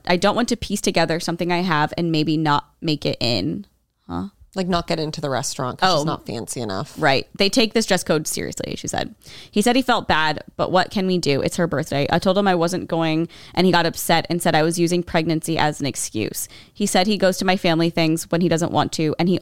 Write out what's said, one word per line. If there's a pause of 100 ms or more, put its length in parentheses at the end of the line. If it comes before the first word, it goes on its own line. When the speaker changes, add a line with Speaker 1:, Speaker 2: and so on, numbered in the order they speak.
Speaker 1:
I
don't
want
to
piece
together
something
I
have
and
maybe
not (120)
make
it
in." (420)
Huh? (240)
Speaker 2:
Like,
not
get
into
the
restaurant
'cause
Speaker 1:
Oh.
Speaker 2:
she's
not
fancy
enough.
Speaker 1:
Right. (120)
"They
take
this
dress
code
seriously,"
she
said. (340)
"He
said
he
felt
bad, (140)
but
what
can
we
do?
It's
her
birthday.
I
told
him
I
wasn't
going, (260)
and
he
got
upset
and
said
I
was
using
pregnancy
as
an
excuse. (240)
He
said
he
goes
to
my
family
things
when
he
doesn't
want
to,
and
he